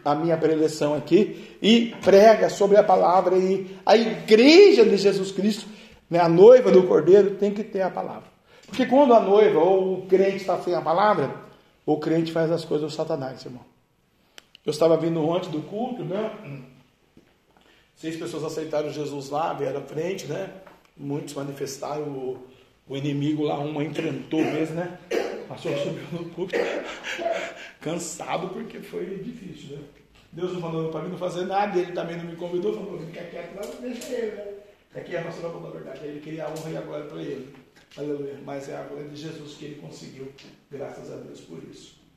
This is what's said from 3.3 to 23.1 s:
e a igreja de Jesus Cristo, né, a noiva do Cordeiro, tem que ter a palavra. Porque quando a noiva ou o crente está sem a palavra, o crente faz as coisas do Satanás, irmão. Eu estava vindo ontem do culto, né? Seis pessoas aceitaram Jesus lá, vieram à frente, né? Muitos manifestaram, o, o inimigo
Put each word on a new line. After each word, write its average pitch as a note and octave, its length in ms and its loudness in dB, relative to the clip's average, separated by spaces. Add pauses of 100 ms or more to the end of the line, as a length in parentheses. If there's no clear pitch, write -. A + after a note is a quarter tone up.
e F#3+ 300 0 (180)
a G3+ 100 8
igreja A#3 880 8
de G3+ 140 4
Jesus F#3+ 340 0
Cristo, G#3 360 -4 (420)
né, E3+ 100 0
a F3 80 4
noiva G3+ 440 10
do F#3 120 8
Cordeiro, F#3+ 520 6
tem G3+ 180 -2
que G#3 100 -6
ter F#3+ 200 -4
a F3+ 80 -2
palavra. - 400 -10 (340)
Porque B3 220 -2
quando B3+ 260 6
a A3 60 8
noiva G3 400 6
ou F#3 400 2
o - 80 -12
crente F#3+ 300 2
está - 220 -2
sem F3 140 -4
a D#3+ 80 -2
palavra, E3+ 500 2 (540)
o D3+ 140 0
crente D#3+ 320 -2
faz E3 200 0
as E3 140 -4
coisas D3+ 260 -4
do D3 40 -12
Satanás, D3+ 500 -8
irmão. B2 180 -16 (1000)
Eu D3+ 60 -4
estava E3 260 2
vindo E3 260 -2
ontem E3 280 -2
do D3+ 100 -6
culto, G#3 420 -8
né? G#3 280 -6 (1600)
Seis D#3+ 200 -10
pessoas D#3 280 -10
aceitaram D3+ 480 -6
Jesus C#3 380 -10
lá, D#3 240 -4
vieram C#3 260 -6
à C#3+ 40 -12
frente, E3 420 -8
né? F3 240 -10 (480)
Muitos C#3+ 380 -10
manifestaram, C#3 680 -10
o, C3 460 -10 (400)
o C#3 100 -10
inimigo C#3+ 460 -2